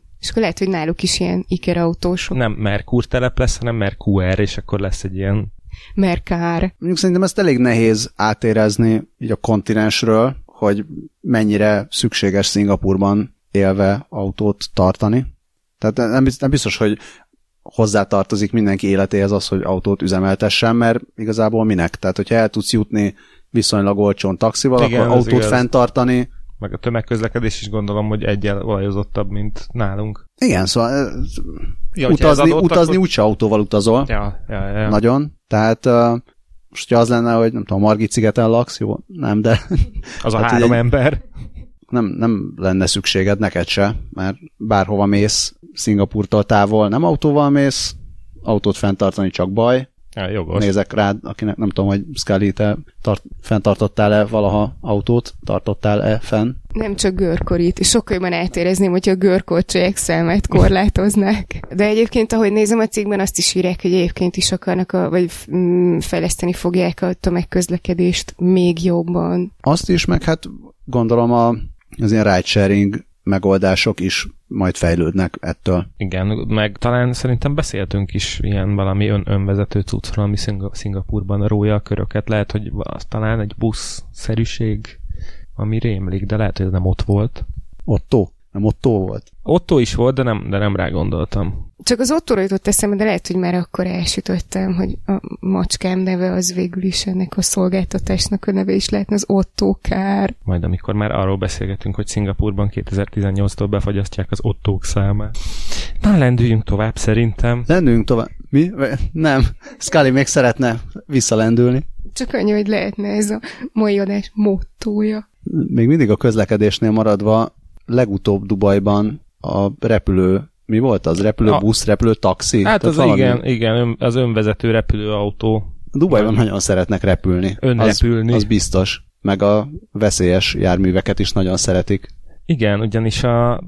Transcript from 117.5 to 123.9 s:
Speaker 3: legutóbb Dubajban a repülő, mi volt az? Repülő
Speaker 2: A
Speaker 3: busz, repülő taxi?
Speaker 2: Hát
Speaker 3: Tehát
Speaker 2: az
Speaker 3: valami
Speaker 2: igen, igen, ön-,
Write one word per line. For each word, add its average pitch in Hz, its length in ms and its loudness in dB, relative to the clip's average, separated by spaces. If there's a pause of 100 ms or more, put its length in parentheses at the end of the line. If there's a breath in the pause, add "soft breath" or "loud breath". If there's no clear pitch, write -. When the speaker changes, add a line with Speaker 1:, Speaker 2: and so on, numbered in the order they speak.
Speaker 3:
legutóbb 104 600 0
Dubajban 104 760 2 (180)
a - 280 0 (120)
repülő, 95 640 2 (240)
mi 110 140 0
volt 120 260 2
az? 85 160 0
Repülő 107 300 2
Speaker 2:
A 139 80 4
Speaker 3:
busz, 107 260 0
repülő 110 280 2
taxi? 98 500 0
Speaker 2:
Hát - 0 -
Speaker 3:
Tehát 208 200 2
Speaker 2:
az 165 120 2
Speaker 3:
valami 135 240 4
Speaker 2:
igen, 123 260 2
igen, 113 300 0
ön-, 117 240 0